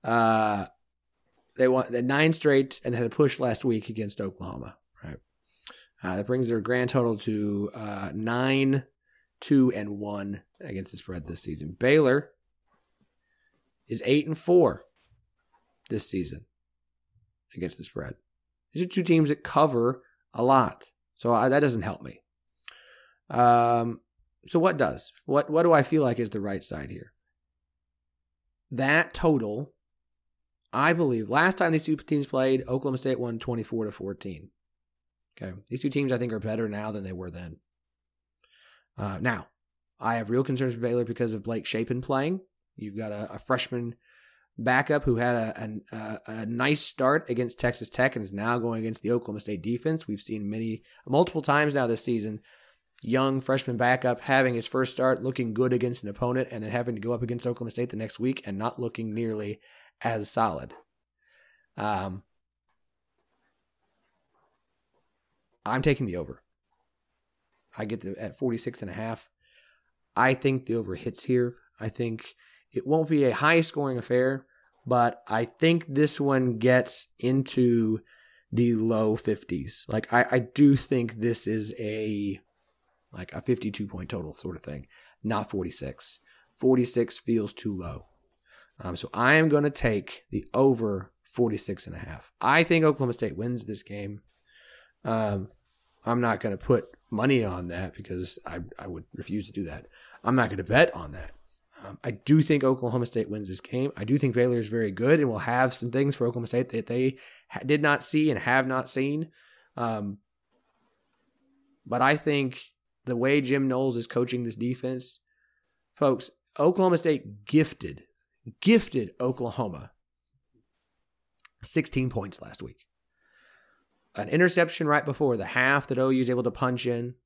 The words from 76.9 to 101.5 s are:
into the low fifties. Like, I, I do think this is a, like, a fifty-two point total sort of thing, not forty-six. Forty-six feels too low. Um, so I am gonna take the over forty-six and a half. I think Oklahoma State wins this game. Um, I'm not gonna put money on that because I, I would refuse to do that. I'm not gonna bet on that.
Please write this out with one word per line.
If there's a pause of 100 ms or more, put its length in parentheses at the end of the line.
into (520)
the
low
fifties.
Like,
I,
I
do
think
this
is
a, (720)
like,
a
fifty-two
point
total
sort
of
thing, (360)
not
forty-six. (360)
Forty-six
feels
too
low. (760)
Um,
so
I
am
gonna
take
the
over (100)
forty-six
and
a
half.
I
think
Oklahoma
State
wins
this
game. (840)
Um, (560)
I'm
not
gonna
put (240)
money
on
that
because
I, (200)
I
would (100)
refuse
to
do
that. (360)
I'm
not
gonna
bet
on
that. (520)